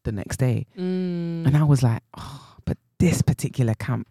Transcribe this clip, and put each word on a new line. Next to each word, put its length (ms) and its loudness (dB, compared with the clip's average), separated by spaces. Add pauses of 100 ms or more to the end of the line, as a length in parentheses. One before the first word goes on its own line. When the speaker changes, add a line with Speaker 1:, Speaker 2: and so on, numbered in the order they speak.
Speaker 1:
the 100 -4
next 260 -6
day. 280 0 (100)
Speaker 2:
Mm. 680 -4
Speaker 1:
And 100 4
I 60 4
was 220 4
like, 180 0 (140)
"Oh, 480 -18
but 120 -4 (220)
this 240 4
particular 520 0
camp 360 -6